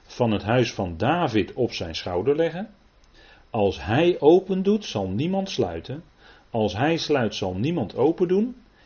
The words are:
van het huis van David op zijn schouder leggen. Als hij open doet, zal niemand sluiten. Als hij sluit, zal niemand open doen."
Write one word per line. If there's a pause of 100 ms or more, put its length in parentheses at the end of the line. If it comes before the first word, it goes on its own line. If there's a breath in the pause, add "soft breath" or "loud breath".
van
het
huis
van
David
op
zijn
schouder
leggen. (800 soft breath)
Als
hij
open
doet,
zal
niemand
sluiten. (460 loud breath)
Als
hij
sluit,
zal
niemand
open
doen." (260 soft breath)